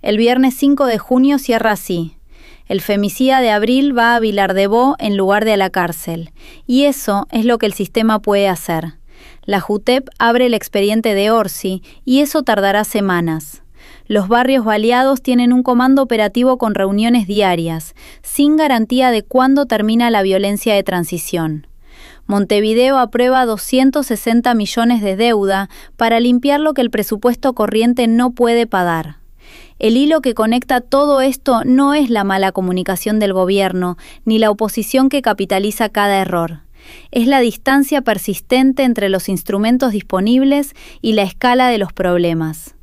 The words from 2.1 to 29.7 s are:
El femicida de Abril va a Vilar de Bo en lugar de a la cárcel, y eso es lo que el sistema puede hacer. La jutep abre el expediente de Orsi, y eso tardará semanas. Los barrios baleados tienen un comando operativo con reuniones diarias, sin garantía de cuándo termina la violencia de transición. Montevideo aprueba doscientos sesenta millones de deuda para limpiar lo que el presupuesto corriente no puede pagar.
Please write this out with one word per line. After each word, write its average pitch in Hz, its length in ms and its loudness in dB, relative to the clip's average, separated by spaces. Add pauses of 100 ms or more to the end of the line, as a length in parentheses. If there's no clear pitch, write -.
El 196 120 -4
femicida 214 640 0
de 240 80 2
Abril 247 480 0
va 233 180 2
a 233 40 2
Vilar 196 340 0
de 196 140 2
Bo 247 320 2
en 202 180 -2
lugar 196 280 2
de 220 80 2
a 208 40 0
la 190 140 0
cárcel, 170 580 -6 (380)
y 254 160 2
eso 269 480 -2
es 226 120 -2
lo 240 140 2
que 226 80 -2
el 208 80 -2
sistema 220 460 0
puede 202 280 0
hacer. 165 520 -4 (460)
La 196 140 0
jutep 240 480 -2 (120)
abre 240 260 2
el 240 80 0
expediente 214 640 -2
de 202 160 0
Orsi, 190 500 -2 (220)
y 262 160 2
eso 294 240 0
tardará 208 400 0
semanas. 170 800 -4 (420)
Los 202 220 -2
barrios 247 360 2
baleados 240 600 0
tienen 247 280 2
un 254 120 2
comando 254 400 2
operativo 240 560 0
con 214 160 -2
reuniones 208 500 0
diarias, 175 680 -2 (260)
sin 294 360 0
garantía 254 520 2
de 220 140 0
cuándo 262 420 2
termina 226 460 0
la 208 100 2
violencia 196 540 0
de 196 80 2
transición. 165 840 -6 (640)
Montevideo 220 720 2
aprueba 247 480 2
doscientos 262 580 0
sesenta 233 480 0
millones 233 480 0
de 196 140 -2
deuda 196 520 0 (300)
para 226 220 2
limpiar 247 400 2
lo 302 160 0
que 269 60 -2
el 240 100 0
presupuesto 233 640 -2
corriente 233 540 0
no 240 260 0
puede 233 340 0
pagar. 170 500 -2 (600)